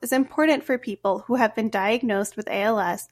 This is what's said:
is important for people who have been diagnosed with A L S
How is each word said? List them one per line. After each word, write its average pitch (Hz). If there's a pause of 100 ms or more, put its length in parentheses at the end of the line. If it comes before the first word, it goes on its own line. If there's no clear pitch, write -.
is 240
important 277
for 254
people 202
who 240
have 226
been 220
diagnosed 208
with -
A 196
L 220
S 190